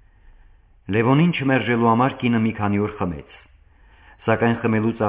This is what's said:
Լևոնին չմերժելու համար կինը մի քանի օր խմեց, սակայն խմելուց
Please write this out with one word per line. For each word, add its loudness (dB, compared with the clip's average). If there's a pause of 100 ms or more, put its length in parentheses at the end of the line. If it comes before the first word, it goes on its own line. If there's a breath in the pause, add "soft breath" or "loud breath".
(880)
Լևոնին 2
չմերժելու 0
համար 0
կինը 0
մի 0
քանի 0
օր -4
խմեց, -8 (880 soft breath)
սակայն 0
խմելուց 0